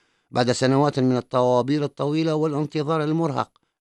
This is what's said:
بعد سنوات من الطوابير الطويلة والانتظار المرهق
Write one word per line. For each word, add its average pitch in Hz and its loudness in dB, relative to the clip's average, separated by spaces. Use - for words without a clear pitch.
بعد 123 2
سنوات 135 2
من 127 2
الطوابير 123 0
الطويلة 151 -2
والانتظار 151 -2
المرهق 151 -2